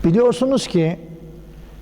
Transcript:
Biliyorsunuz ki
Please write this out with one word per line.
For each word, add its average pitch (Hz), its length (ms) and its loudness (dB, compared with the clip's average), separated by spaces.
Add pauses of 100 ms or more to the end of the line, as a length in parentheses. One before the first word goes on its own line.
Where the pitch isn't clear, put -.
Biliyorsunuz 240 600 2
ki 165 340 0 (800)